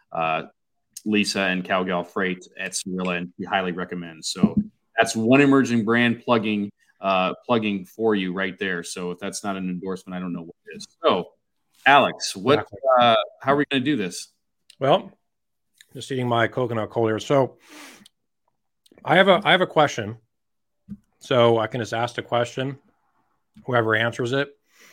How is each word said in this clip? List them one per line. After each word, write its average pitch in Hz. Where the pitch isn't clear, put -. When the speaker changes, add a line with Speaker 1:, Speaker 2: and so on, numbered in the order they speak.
Speaker 1:
uh, 80
Lisa 107
and 92
Cal 92
Gal 90
Freight 92
at 95
Cirilla, 92
and 87
we 98
highly 92
recommend. 85
So 104
that's 113
one 117
emerging 123
brand 117
plugging, 104
uh, 92
plugging 107
for 110
you 92
right 95
there. 90
So 90
if 87
that's 98
not 98
an 92
endorsement, 92
I 90
don't 90
know 85
what 82
is. -
So, 120
Alex, 127
what, 110
Speaker 2:
Exactly. -
Speaker 1:
uh, 120
how 135
are -
we 147
gonna 131
do 147
this? 92
Speaker 2:
Well, 147
just 127
eating 127
my 117
coconut 113
cold 113
here. 110
So 135
I 147
have 190
a, 175
I 147
have 180
a 180
question. 117
So 117
I 107
can 127
just 113
ask 120
the 117
question. 127
Whoever 113
answers 117
it 139